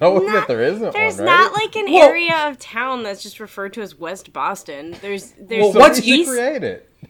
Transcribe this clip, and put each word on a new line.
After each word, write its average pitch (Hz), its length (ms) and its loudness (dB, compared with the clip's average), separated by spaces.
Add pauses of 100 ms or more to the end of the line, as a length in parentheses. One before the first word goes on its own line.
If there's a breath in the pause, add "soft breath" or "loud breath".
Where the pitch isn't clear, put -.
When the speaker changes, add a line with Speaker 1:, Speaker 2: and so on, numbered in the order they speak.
Speaker 1:
no 180 140 4
way 190 120 2
Speaker 2:
Not, 214 60 -4
Speaker 1:
that 190 160 -2
there 117 140 -2
isn't 196 300 -2
Speaker 2:
there's 427 260 -4
Speaker 1:
one, - 80 -4
right? 349 100 4
Speaker 2:
not, 381 160 4
like, 427 240 -6
an 403 160 -4
Speaker 3:
Well 320 160 8
Speaker 2:
area 330 400 0
of 269 100 -12
town 247 440 -8
that's 202 200 -10
just - 160 -18
referred 196 360 -12
to 226 80 -12
as 175 120 -14
West 165 380 -14
Boston. 156 680 -10
There's, 196 300 -12
there's 214 300 -4
Speaker 3:
Well, 202 120 4
Speaker 1:
So 208 40 4
Speaker 3:
what's 247 220 8
Speaker 1:
we 220 60 -4
should 269 140 4
Speaker 2:
East 339 100 -2
Speaker 1:
create 254 340 -4
it. 95 260 -10 (200)